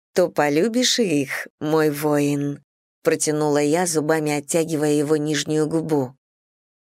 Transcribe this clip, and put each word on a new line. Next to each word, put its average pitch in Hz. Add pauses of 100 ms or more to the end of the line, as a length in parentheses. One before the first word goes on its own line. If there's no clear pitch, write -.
(120)
то 180
полюбишь 190
и 160
их, - (100)
мой 156
воин», 143 (420)
протянула 151
я, 151
зубами 156
оттягивая 151
его 151
нижнюю 151
губу. 156 (640)